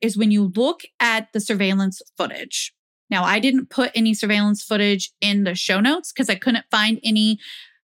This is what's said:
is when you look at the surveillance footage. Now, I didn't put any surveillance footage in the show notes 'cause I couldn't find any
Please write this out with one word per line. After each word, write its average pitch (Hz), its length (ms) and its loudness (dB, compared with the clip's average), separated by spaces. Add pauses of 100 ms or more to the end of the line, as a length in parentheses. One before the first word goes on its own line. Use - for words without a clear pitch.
is 208 160 -2
when 214 120 4
you 202 240 2
look 269 280 0 (180)
at 220 320 0
the 220 80 -2
surveillance 196 640 -2 (160)
footage. - 560 -8 (340)
Now, 185 160 0
I 190 140 2
didn't 262 320 0
put 254 240 0
any 226 180 2
surveillance 208 500 0
footage 202 500 0 (100)
in 202 220 2
the 180 100 -2
show 185 260 0
notes 294 320 0
'cause - 160 -2
I 196 60 0
couldn't 226 360 -2
find 220 320 2
any 214 360 2 (480)